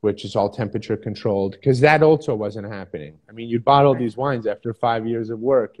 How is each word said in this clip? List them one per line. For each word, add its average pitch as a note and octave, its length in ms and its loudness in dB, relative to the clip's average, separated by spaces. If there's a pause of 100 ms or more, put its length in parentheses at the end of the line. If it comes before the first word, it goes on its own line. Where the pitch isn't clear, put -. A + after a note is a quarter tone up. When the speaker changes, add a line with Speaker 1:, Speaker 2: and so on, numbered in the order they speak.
Speaker 1:
which G#2 220 -2
is G2+ 120 -8
all G2+ 160 0
temperature G#2+ 440 -6
controlled, G2 680 -4
'cause B2+ 160 2
that D3 240 6
also D3+ 320 2
wasn't G#2 320 -8
happening. F2 500 -12 (100)
I - 40 -20
mean, A#2 180 -14
you'd A#2 160 -2
bottle C#3 280 6
Speaker 2:
Right. B2 100 -2
Speaker 1:
these A2 120 -4
wines B2+ 300 -4
after A2 260 -6
five A2+ 360 -2
years A2+ 240 -4
of A#2 80 -8
work, A#2+ 420 0